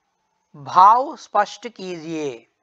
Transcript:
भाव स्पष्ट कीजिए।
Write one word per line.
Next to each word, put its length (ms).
भाव 600
स्पष्ट 520
कीजिए। 840